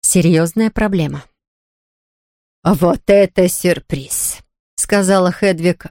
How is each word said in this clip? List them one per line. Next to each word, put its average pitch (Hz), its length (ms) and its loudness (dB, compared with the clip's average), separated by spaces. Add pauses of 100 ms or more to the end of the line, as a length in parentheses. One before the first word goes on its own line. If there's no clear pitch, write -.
(140)
Серьёзная 175 560 0
проблема. 170 540 -4 (1400)
«Вот 175 460 0
это 190 400 4
сюрприз», — - 920 -6 (340)
сказала 190 560 0
Хедвиг 175 580 -2